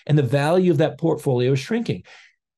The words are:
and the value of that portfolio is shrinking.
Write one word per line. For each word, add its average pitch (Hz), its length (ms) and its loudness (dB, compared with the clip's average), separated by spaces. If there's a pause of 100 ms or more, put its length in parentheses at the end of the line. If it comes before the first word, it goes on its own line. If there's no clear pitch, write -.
and 147 120 4
the 143 40 2
value 151 480 2
of 147 80 2
that 139 200 0
portfolio 139 540 0
is 139 60 2
shrinking. 220 440 -6 (560)